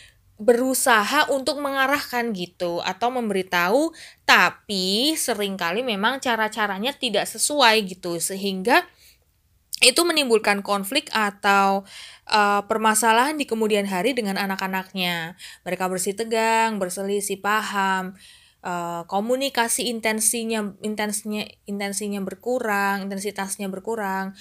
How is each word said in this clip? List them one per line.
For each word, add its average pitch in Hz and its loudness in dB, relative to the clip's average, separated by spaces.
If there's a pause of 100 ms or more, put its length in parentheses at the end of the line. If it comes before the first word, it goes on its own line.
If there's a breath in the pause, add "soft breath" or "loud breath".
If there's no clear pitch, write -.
(380 loud breath)
berusaha 247 4
untuk 269 -2
mengarahkan 269 0
gitu 180 -4
atau 233 -2
memberitahu, 202 2 (320 loud breath)
tapi 208 4
seringkali 196 -2
memang 240 -2
cara-caranya 220 -2
tidak 202 -2
sesuai 226 4
gitu, 180 -6
sehingga 196 0 (960 soft breath)
itu 247 4
menimbulkan 226 2
konflik 196 -2
atau, 196 2 (480 loud breath)
eh, 202 4
permasalahan 220 2
di 285 -4
kemudian 214 0
hari 190 0
dengan 202 -2
anak-anaknya. 185 -4 (320 loud breath)
Mereka 180 -2
bersih 185 -4
tegang, 226 0
berselisih 196 -4
paham, 196 -2 (520 loud breath)
eh, 170 -6
komunikasi 240 0
intensinya, 220 -2
intensinya, 214 -6 (240)
intensinya 202 -4
berkurang, 202 -2
intensitasnya 196 -6
berkurang. 190 -6